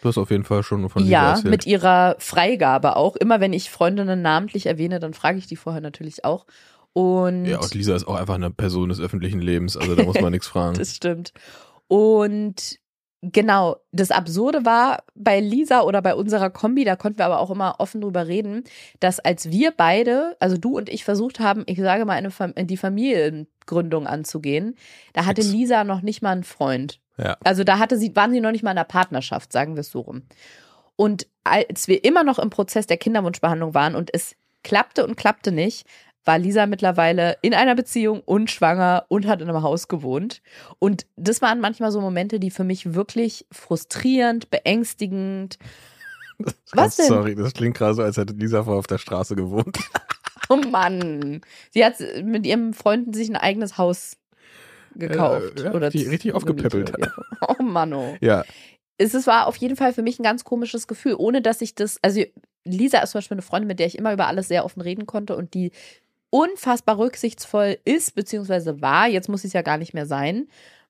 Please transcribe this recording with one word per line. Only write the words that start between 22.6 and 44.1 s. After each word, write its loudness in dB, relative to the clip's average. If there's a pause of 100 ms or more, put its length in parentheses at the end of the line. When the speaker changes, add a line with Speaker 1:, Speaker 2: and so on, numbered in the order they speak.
Speaker 2:
Familiengründung -2
anzugehen, -4 (380)
da 0
hatte 0
Speaker 1:
Nix. 2
Speaker 2:
Lisa 2
noch -2
nicht -6
mal 0
einen -2
Freund. -4 (160)
Speaker 1:
Ja. -2
Speaker 2:
Also 2
da 6
hatte 2
sie, -2
waren 4
sie 2
noch 0
nicht -4
mal -2
in -2
einer 0
Partnerschaft, -2
sagen -2
wir -6
es -12
so -8
rum. -12 (720)
Und 0 (160)
als 0
wir 4
immer 6
noch 2
im -2
Prozess -2
der 2
Kinderwunschbehandlung 0
waren 2
und -4
es -6 (280)
klappte 0
und -6
klappte 0
nicht, -2 (420)
war 4
Lisa 2
mittlerweile 2
in 2
einer 4
Beziehung -2
und 0
schwanger 2
und 0
hat 0
in -6
einem -2
Haus -2
gewohnt. -6 (380)
Und 0 (120)
das -2
waren 2
manchmal -2
so -2
Momente, -2
die -2
für -6
mich -4
wirklich -4
frustrierend, 0